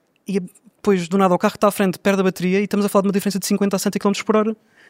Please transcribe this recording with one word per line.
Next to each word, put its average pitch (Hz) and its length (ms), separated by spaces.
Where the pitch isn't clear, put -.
e 196 140
depois 180 680
do 180 100
nada 190 160
o 175 40
carro 208 160
que - 40
está 220 100
à 202 40
frente 190 280
perde 196 200
a 190 40
bateria 185 360
e 208 60
estamos 202 200
a 202 40
falar 196 140
de 196 60
uma 196 40
diferença 196 260
de - 60
cinquenta 202 320
a - 20
cem 196 120
quilómetros 196 340
por 214 100
hora. 214 200